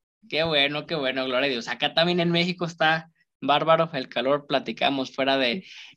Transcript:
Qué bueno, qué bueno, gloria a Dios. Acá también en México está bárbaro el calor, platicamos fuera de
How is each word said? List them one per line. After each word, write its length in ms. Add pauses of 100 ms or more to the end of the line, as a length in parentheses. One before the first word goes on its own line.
(280)
Qué 160
bueno, 420
qué 80
bueno, 300
gloria 240
a 20
Dios. 160
Acá 280
también 260
en 100
México 360
está 440 (300)
bárbaro 540
el 140
calor, 380
platicamos 680
fuera 240
de 260 (320)